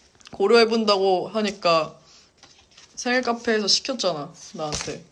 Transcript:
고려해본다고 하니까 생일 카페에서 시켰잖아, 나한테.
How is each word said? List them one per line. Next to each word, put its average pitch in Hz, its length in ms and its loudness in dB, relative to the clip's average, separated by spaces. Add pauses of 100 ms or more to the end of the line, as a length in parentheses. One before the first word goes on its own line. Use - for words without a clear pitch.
(320)
고려해본다고 208 960 2
하니까 185 680 -2 (960)
생일 247 280 -2
카페에서 226 440 -2
시켰잖아, 180 680 -2 (180)
나한테. 156 600 -8